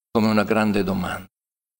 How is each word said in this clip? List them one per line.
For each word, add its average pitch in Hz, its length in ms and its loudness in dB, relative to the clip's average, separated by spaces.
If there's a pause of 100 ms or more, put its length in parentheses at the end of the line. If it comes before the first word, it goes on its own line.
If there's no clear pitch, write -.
come 110 180 0
una 107 160 2
grande 104 400 0
domanda. 90 440 -6 (520)